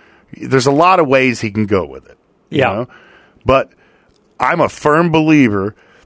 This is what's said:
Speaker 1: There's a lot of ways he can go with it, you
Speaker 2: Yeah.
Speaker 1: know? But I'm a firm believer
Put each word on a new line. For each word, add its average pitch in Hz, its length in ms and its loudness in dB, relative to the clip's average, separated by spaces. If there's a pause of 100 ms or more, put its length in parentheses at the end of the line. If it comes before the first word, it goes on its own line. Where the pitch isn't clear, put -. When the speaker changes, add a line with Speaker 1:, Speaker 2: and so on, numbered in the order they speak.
(400)
Speaker 1:
There's 127 260 -2
a 143 60 2
lot 175 280 4
of 156 80 0
ways 131 320 0
he 110 100 -6
can 107 160 -2
go 95 200 -2
with 67 220 -18
it, - 100 -20 (320)
you 156 80 -6
Speaker 2:
Yeah. 123 140 0
Speaker 1:
know? 107 160 -6 (580)
But 127 240 2 (680)
I'm 156 220 -2
a 117 80 0
firm 156 420 0
believer 139 640 2 (320)